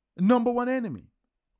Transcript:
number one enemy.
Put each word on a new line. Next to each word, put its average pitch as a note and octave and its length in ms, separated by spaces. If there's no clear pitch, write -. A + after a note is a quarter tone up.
number A#3 360
one A#3+ 180
enemy. A3+ 420